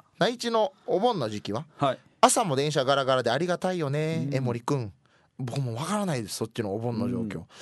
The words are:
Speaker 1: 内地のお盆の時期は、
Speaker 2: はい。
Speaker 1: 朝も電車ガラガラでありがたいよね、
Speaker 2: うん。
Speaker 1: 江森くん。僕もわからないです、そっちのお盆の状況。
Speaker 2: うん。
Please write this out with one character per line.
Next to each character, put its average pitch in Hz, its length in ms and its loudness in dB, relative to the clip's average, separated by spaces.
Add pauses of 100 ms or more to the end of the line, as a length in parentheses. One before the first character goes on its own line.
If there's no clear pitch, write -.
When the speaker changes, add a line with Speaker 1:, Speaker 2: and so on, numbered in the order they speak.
(180)
Speaker 1:
内 226 200 2
地 240 120 -4
の 220 220 2 (140)
お 165 140 0
盆 226 180 2
の 117 100 -2
時 104 140 -6
期 - 100 -6
は、 127 120 -4 (140)
Speaker 2:
は 135 160 2
い。 - 40 -10 (220)
Speaker 1:
朝 247 240 6
も 156 100 0
電 143 160 2
車 147 140 0
ガ 139 100 4
ラ 139 100 4
ガ 131 120 4
ラ 127 60 2
で 117 80 0
あ 127 80 2
り 175 80 0
が 175 120 0
た 185 140 -2
い 185 60 -4
よ 147 120 -2
ね、 156 380 -2
Speaker 2:
う - 20 -4
ん。 139 40 0
Speaker 1:
江 135 60 0
森 120 200 -2
く 143 160 -2
ん。 110 160 -6 (460)
僕 135 220 -6
も 120 140 -4
わ 131 100 -6
か 190 120 -2
ら 202 100 -2
な 165 80 0
い 120 80 -2
で 95 60 -8
す、 - 80 -8
そ 113 80 -4
っ 107 40 -2
ち - 140 -4
の 98 120 -4
お 110 40 -2
盆 117 180 -2
の 120 140 0
状 123 120 -2
況。 107 160 -6
Speaker 2:
う - 20 -10
ん。 - 60 -14 (160)